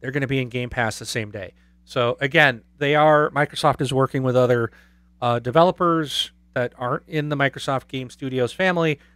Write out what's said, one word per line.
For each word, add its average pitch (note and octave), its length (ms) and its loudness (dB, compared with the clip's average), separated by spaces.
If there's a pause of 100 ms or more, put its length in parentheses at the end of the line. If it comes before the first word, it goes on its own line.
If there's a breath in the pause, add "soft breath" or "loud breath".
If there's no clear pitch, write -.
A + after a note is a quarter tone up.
they're C3 100 -8
gonna C#3 160 -2
be C3+ 140 -2
in B2 80 -6
Game B2 220 -6
Pass A2+ 280 -2
the A#2 80 -14
same G#2+ 240 -6
day. G2 220 -12 (320)
So B2 360 0
again, C#3 420 2 (160)
they C#3+ 160 0
are, D3+ 360 4
Microsoft C#3+ 520 0
is C3 100 -2
working C3+ 300 0
with B2+ 140 0
other, B2 340 2 (500 soft breath)
uh, A#2+ 200 0
developers E3 880 0 (240)
that B2 240 -2
aren't B2+ 300 -4
in D3+ 200 -2
the D3 80 -2
Microsoft C#3 520 -2
Game C3 220 -8
Studios B2+ 420 -2
family E3+ 460 0 (180 soft breath)